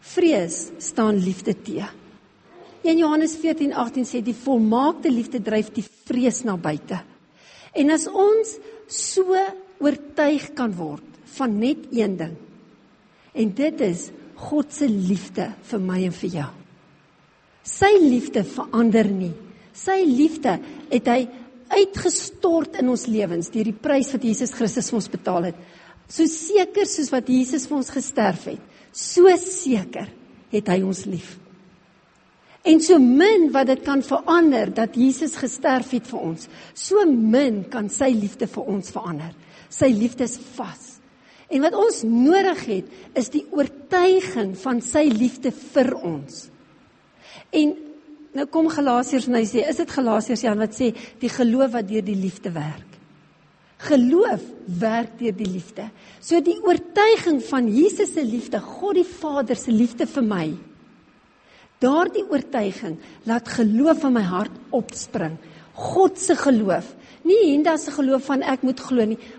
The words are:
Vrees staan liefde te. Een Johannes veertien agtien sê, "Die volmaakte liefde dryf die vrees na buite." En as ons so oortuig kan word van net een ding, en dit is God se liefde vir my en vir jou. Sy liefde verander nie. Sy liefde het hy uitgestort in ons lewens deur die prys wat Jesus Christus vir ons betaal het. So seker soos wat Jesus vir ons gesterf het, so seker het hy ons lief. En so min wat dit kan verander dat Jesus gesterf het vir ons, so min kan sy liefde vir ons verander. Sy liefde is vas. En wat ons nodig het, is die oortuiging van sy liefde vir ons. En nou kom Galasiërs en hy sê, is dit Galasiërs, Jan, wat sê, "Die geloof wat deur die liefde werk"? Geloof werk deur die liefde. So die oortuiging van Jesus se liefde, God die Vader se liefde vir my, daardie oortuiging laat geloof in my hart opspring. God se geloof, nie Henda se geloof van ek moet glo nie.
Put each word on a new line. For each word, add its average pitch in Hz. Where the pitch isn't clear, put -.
Vrees 233
staan 214
liefde 190
te. -
Een 330
Johannes 311
veertien 311
agtien 247
sê, 240
"Die 220
volmaakte 254
liefde 240
dryf 214
die 214
vrees 240
na 202
buite." 165
En 294
as 320
ons 403
so 381
oortuig 294
kan 233
word 156
van 233
net 262
een 208
ding, 165
en 220
dit 302
is 175
God 294
se 285
liefde 190
vir 214
my 185
en 170
vir 185
jou. 147
Sy 392
liefde 247
verander 226
nie. 185
Sy 381
liefde 262
het 247
hy 247
uitgestort -
in 254
ons 247
lewens 175
deur 214
die 214
prys 277
wat 247
Jesus 226
Christus 226
vir 240
ons 185
betaal 175
het. 170
So -
seker 392
soos -
wat 254
Jesus 254
vir 294
ons 262
gesterf 214
het, -
so -
seker -
het -
hy 185
ons 190
lief. 180
En 320
so 349
min 311
wat 269
dit 262
kan 277
verander 285
dat 226
Jesus 262
gesterf 262
het 233
vir -
ons, 160
so 403
min 233
kan 220
sy 262
liefde 202
vir 214
ons 190
verander. 165
Sy 277
liefde 233
is 226
vas. 202
En 277
wat 359
ons 415
nodig 302
het, 190
is 240
die 302
oortuiging 349
van 240
sy 311
liefde 240
vir 247
ons. 151
En 302
nou 269
kom 320
Galasiërs 247
en 240
hy 226
sê, 220
is 302
dit -
Galasiërs, 220
Jan, 214
wat 214
sê, 240
"Die -
geloof 247
wat 226
deur 214
die 196
liefde 190
werk"? 151
Geloof 294
werk 226
deur 233
die 196
liefde. 185
So 330
die 339
oortuiging 403
van 247
Jesus 330
se 311
liefde, 220
God -
die 349
Vader 277
se -
liefde 240
vir 269
my, 180
daardie 349
oortuiging 208
laat 233
geloof 254
in 262
my 220
hart 185
opspring. 190
God -
se -
geloof, 214
nie 381
Henda 311
se 294
geloof 269
van 277
ek 262
moet 254
glo 240
nie. 220